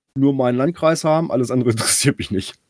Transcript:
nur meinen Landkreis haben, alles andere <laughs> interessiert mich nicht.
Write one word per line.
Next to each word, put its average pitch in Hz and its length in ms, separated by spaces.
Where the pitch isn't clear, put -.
nur 139 200
meinen 123 240
Landkreis 160 460
haben, 160 280
alles 123 180
andere 123 200
<laughs> - 20
interessiert - 460
mich - 120
nicht. 101 240